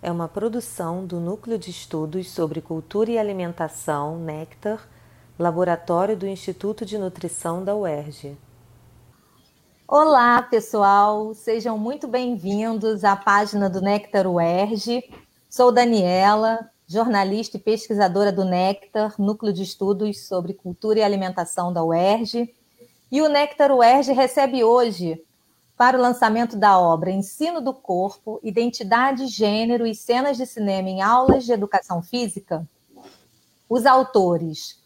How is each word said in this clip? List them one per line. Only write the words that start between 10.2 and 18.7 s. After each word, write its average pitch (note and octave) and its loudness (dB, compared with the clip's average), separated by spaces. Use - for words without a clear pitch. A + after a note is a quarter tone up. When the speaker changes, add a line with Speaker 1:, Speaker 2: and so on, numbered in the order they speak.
Speaker 2:
pessoal! G#3+ 2
Sejam A3+ -4
muito B3+ -6
bem-vindos A3 -4
à G3 4
página G3+ 0
do F#3 -2
Néctar G3+ 0
uerj. G3 0
Sou B3 6
Daniela, A3 2
jornalista G3+ -2
e - -8
pesquisadora G3+ 0
do F#3+ -2
Néctar, G3 -2